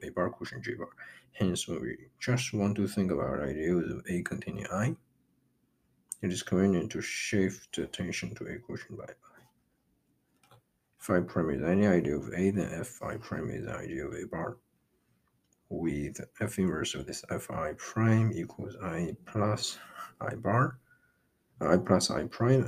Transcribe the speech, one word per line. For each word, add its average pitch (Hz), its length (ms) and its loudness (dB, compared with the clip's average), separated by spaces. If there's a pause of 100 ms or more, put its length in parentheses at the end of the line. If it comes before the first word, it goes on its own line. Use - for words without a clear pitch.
A - 40 -8
bar 90 200 0
quotient - 340 -10
J 110 100 -6
bar. - 160 -10 (420)
Hence, 90 340 0
when 85 160 -4
we - 140 -6 (240)
just 123 340 0
want 104 220 2
to 101 100 2
think 95 240 0
about 71 300 0
ideals 78 500 0
of - 180 -8
A 87 140 0
continue - 500 -6
I, 117 220 0 (1300)
it 90 100 0
is 87 100 -4
convenient 92 500 2
to - 100 -4
shift - 760 -2
attention - 600 -6
to - 100 -10
A - 120 -8
quotient - 400 -12
by - 60 -12
I. - 80 -14 (1900)
If - 120 -10
I 90 100 8
prime 85 300 0
is 67 120 0
any 95 240 6
idea 76 300 6
of 69 160 -4
A, 95 180 4
then 92 220 0
F - 300 -8
I - 160 -6
prime - 320 -6
is - 160 -6
an - 80 -6
idea - 320 -6
of - 80 -6
A - 120 -6
bar, - 300 -6 (1120)
with 73 500 -2 (220)
F - 180 -2
inverse 80 360 2
of 69 120 -6
this - 240 -10
F - 200 -4
I 80 260 -2
prime 110 580 4
equals - 480 -8
I 165 320 -2 (120)
plus 107 520 0 (400)
I - 180 -6
bar, 123 420 2 (840)
I 82 160 6
plus - 340 4
I 76 140 0
prime, 123 440 4